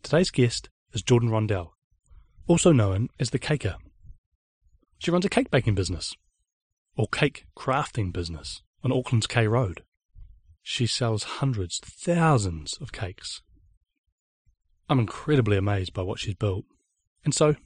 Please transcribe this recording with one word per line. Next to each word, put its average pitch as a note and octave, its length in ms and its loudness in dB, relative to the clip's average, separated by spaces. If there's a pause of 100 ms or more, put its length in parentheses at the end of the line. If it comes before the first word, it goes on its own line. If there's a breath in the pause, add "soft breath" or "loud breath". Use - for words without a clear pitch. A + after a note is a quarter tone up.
Today's F3 280 2
guest - 380 0 (240)
is G#2 100 -6
Jordan A#2+ 280 4
Rondell, G#2 400 0 (760)
also E3+ 260 6
known G#2 360 4 (100)
as B2+ 120 -2
the B2 80 -4
Caker. - 380 -4 (1200)
She - 120 -2
runs F3 140 2
a G3 60 0
cake C4 200 0
baking A2+ 240 2
business, F2 400 -4 (800)
or A2 120 0
cake - 360 -2 (120)
crafting B2 560 -4
business, E2 500 -10 (220)
on B2+ 80 0
Auckland's B2+ 340 0
K A#2 220 2
Road. A2+ 340 -2 (800)
She - 240 -4
sells A2+ 380 -2
hundreds, A2 600 -4
thousands B2+ 960 0
of C#3 120 -12
cakes. - 500 -10 (1500)
I'm C3+ 120 4
incredibly A2 560 2
amazed F#2+ 360 0
by F#2+ 100 -6
what G2 180 -6
she's G2+ 140 -4
built, F#2+ 300 -2 (600)
and D3 100 0
so D3+ 320 4